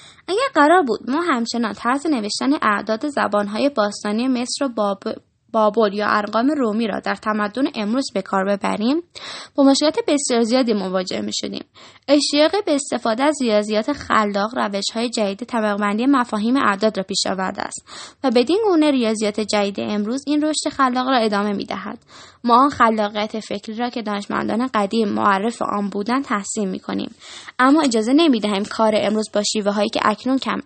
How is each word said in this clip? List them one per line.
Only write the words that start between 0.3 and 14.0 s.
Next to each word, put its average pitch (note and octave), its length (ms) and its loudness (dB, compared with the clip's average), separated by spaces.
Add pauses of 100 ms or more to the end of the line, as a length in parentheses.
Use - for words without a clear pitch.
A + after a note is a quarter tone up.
قرار D#4+ 300 6
بود A3+ 160 -2 (100)
ما D4 120 0
همچنان A#3 520 -2
طرز C4+ 340 -4
نوشتن B3 540 0
اعداد G#3+ 460 0
زبان‌های G#3 640 0
باستانی G#3+ 580 -2
مصر B3+ 380 -2
و C4+ 40 -2
باب-، G#3+ 460 -4 (360)
بابل G#3+ 420 2
یا G#3 140 -2
ارقام G#3+ 440 2
رومی A#3 360 0
را F#3 120 -4
در G3+ 160 -4
تمدن G#3+ 480 -2 (120)
امروز A#3 380 -2
به G3 80 -2
کار F#3+ 240 -2
ببریم، G3+ 560 0 (540)
با C#4+ 80 4
مشکلات D4 440 4
بسیار C#4 340 2
زیادی A#3+ 320 2
مواجه F#3+ 480 -2
می‌شدیم. G#3 440 -8 (420)
اشتیاق D4 440 4 (140)
به D#4 100 2
استفاده A#3+ 480 -2
از D4 180 2
ریاضیات G#3+ 520 2
خلاق G#3+ 640 0